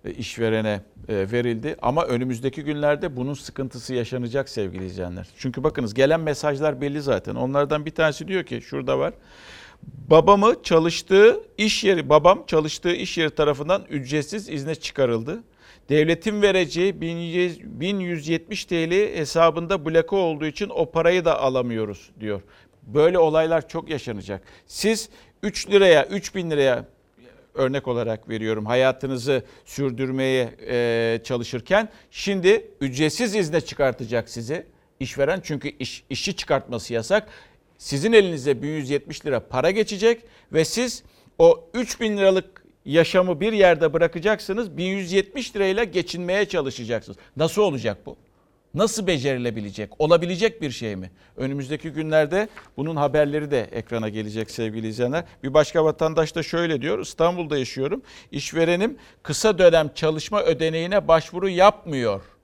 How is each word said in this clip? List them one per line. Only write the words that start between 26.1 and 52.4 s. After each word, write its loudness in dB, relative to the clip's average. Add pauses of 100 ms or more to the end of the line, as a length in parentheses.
bin -4
liraya, 2 (680)
örnek -2
olarak -4
veriyorum, -4
hayatınızı 0 (220)
sürdürmeye, -2 (200)
e, 0
çalışırken -2 (220)
şimdi 0 (100)
ücretsiz 0
izne 0
çıkartacak -2
sizi -8 (340)
işveren. -2
Çünkü -6
iş, -10
işçi -6
çıkartması -4
yasak. 0 (500)
Sizin -2
elinize 4
bin -6
yüz -6
yetmiş -6
lira 0
para 2
geçecek 0 (320)
ve 4
siz -4 (340)
o 6 (100)
üç -6
bin -2
liralık 2 (220)
yaşamı 2
bir 0
yerde 6
bırakacaksınız. -2
Bin -4
yüz -6
yetmiş -2
lirayla 0
geçinmeye -2
çalışacaksınız. -6 (200)
Nasıl 0
olacak 0
bu? -16 (560)
Nasıl -2
becerilebilecek? -4 (100)
Olabilecek 2
bir -4
şey -8
mi? -12 (260)
Önümüzdeki -6
günlerde 0 (300)